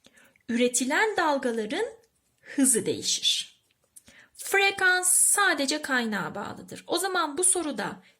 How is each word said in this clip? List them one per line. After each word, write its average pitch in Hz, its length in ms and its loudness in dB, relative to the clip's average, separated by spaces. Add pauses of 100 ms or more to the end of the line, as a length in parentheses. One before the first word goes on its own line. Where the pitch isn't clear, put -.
(480)
üretilen 254 680 0
dalgaların 277 840 -2 (580)
hızı 254 300 4
değişir. - 760 -2 (720)
Frekans 381 800 2
sadece 302 720 2
kaynağa 214 520 -2
bağlıdır. - 520 -12
O 339 120 0
zaman 339 400 -2
bu 359 60 0
soruda 285 580 -2 (180)